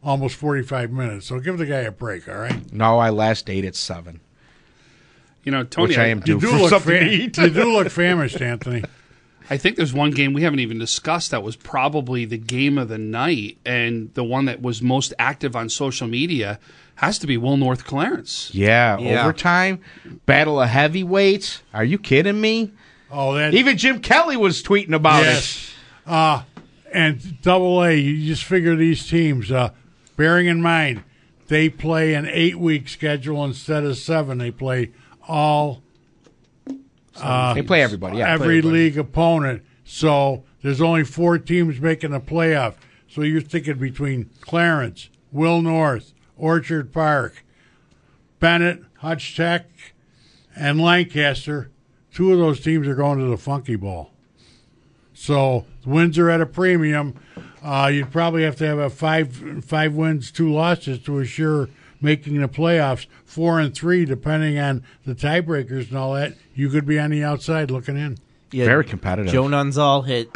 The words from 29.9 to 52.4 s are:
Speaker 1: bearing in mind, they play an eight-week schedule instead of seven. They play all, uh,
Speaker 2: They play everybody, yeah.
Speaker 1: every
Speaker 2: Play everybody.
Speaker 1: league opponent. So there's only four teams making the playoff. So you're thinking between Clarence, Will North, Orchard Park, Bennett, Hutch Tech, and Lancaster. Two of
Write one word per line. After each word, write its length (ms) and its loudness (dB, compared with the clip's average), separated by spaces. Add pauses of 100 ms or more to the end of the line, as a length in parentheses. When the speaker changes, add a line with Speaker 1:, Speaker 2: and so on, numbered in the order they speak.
Speaker 1:
bearing 300 4
in 140 2
mind, 400 0 (460)
they 220 2
play 440 -2
an 140 -4
eight-week 600 0
schedule 560 -4
instead 400 -4
of 120 -2
seven. 400 -2
They 140 -4
play 400 -4 (340)
all, 560 0 (1400)
uh, 320 0
Speaker 2:
They 80 -2
play 200 2
everybody, 360 -2
yeah. 160 0
Speaker 1:
every 120 0
Speaker 2:
Play 140 4
everybody. 140 2 (100)
Speaker 1:
league 140 2
opponent. 680 0 (200)
So 600 0 (180)
there's 200 -2
only 220 2
four 340 0
teams 420 0
making 320 -2
the 80 -4
playoff. 560 0 (320)
So 140 -8
you're 200 0
thinking 360 -6
between 520 -4 (120)
Clarence, 680 -2 (220)
Will 300 2
North, 520 0 (240)
Orchard 560 -2
Park, 500 0 (960)
Bennett, 420 2 (160)
Hutch 380 -8
Tech, 300 0 (920)
and 240 0
Lancaster. 920 0 (420)
Two 180 2
of 80 6